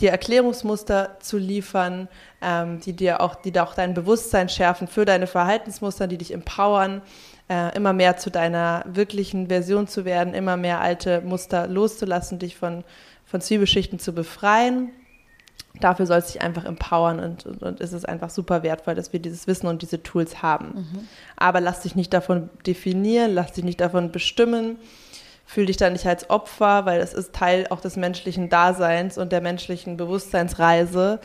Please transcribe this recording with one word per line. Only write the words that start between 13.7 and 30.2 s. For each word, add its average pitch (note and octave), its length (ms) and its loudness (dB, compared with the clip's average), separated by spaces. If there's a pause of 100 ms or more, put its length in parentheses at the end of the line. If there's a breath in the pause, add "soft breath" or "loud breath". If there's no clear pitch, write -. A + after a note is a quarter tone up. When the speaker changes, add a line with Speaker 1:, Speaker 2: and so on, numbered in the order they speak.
Speaker 1:
zu F3 140 -8
befreien. A#3 760 2 (920)
Dafür F#3 280 4
soll F3 100 6
es F3 140 0
dich - 100 -8
einfach E3+ 240 -4
empowern E3+ 540 0
und, F3 260 -8
und, - 160 -12
und - 200 -6
es F3 120 -8
ist F3 160 -8
einfach E3+ 220 -6
super F3 320 -2
wertvoll, D#3+ 320 -2
dass F3 180 -6
wir F3+ 60 -2
dieses E3+ 260 -10
Wissen F#3 220 0
und E3+ 160 -4
diese E3 180 -6
Tools - 400 -4
haben. D#3 320 0
Speaker 2:
Mhm. F#3+ 340 -10 (280 loud breath)
Speaker 1:
Aber F3+ 260 4
lass F3 200 -2
dich - 140 -6
nicht F3+ 180 -2
davon F3 360 0 (160)
definieren, G3 680 2
lass F3 160 -2
dich F3+ 120 -8
nicht F3 160 -2
davon F3 320 0
bestimmen. A3+ 640 0 (680 loud breath)
Fühl G3+ 220 0
dich F#3+ 100 0
da F#3+ 120 4
nicht F3+ 160 -2
als F3 240 0
Opfer, G3+ 560 2
weil F3 140 2
es F3+ 140 -4
ist - 180 -6
Teil F#3 380 2
auch F3 100 -4
des F#3 160 -10
menschlichen F3+ 540 -4
Daseins F3 680 4
und F3+ 140 -4
der F3+ 80 2
menschlichen F3 560 -6
Bewusstseinsreise, F3 1300 2